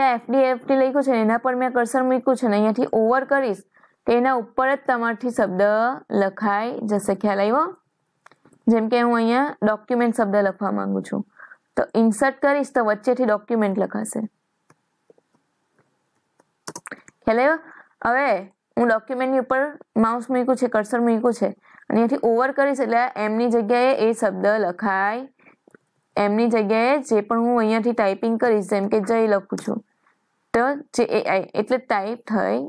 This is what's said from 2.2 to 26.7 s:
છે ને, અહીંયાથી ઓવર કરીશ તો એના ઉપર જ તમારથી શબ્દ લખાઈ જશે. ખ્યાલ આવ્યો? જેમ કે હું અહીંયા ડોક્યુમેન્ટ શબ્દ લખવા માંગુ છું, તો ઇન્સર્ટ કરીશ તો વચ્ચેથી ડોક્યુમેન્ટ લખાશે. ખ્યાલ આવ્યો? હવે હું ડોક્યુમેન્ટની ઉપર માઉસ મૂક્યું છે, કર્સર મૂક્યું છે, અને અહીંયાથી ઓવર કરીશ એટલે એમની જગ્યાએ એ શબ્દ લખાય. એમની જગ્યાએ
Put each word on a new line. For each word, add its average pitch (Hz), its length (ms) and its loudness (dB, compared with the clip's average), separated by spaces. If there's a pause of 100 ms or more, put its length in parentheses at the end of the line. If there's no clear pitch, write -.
છે 254 80 -2
ને, 208 140 2
અહીંયાથી 220 280 0 (120)
ઓવર 247 320 0
કરીશ 240 300 -2 (420)
તો 233 160 2
એના 254 240 2
ઉપર 262 260 -2
જ 277 160 -2
તમારથી 233 480 -2
શબ્દ 185 260 0 (640)
લખાઈ 208 500 -2 (160)
જશે. 196 320 -2
ખ્યાલ 202 240 0
આવ્યો? 269 220 0 (1040)
જેમ 226 200 2
કે 240 140 2
હું 233 140 2
અહીંયા 247 340 0 (140)
ડોક્યુમેન્ટ 233 540 0
શબ્દ 202 260 2
લખવા 190 340 -4
માંગુ 196 260 -4
છું, - 220 -6 (460)
તો - 160 -4 (100)
ઇન્સર્ટ 247 420 0
કરીશ 285 320 0
તો 226 140 2
વચ્ચેથી 240 440 0
ડોક્યુમેન્ટ 208 500 -2
લખાશે. 214 380 -6 (3000)
ખ્યાલ 226 160 2
આવ્યો? 294 180 2 (500)
હવે 262 220 0 (480)
હું 233 140 2
ડોક્યુમેન્ટની 254 520 -2
ઉપર 262 180 0 (420)
માઉસ 233 300 -2
મૂક્યું 254 280 0
છે, 254 120 0
કર્સર 214 320 0
મૂક્યું 233 340 2
છે, 208 80 0 (420)
અને 214 100 2
અહીંયાથી 233 300 0
ઓવર 240 280 2
કરીશ 277 280 0
એટલે 233 160 0 (240)
એમની 226 300 0
જગ્યાએ 240 380 2 (120)
એ - 80 4
શબ્દ 190 320 -2 (200)
લખાય. 196 580 -2 (920)
એમની 208 380 2
જગ્યાએ 226 400 2 (160)